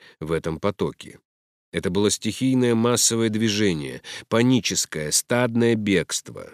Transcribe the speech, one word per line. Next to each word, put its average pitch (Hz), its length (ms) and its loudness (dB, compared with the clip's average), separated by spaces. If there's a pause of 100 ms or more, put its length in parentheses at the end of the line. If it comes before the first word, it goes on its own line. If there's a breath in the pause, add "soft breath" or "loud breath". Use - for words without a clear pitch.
(200 soft breath)
в 78 120 -4
этом 80 280 -4
потоке. - 580 -4 (580)
Это 90 140 -2
было 101 200 2
стихийное 123 640 0
массовое 113 540 2
движение, 101 720 0 (280 loud breath)
паническое, 107 840 0
стадное 120 640 2
бегство, 98 800 -2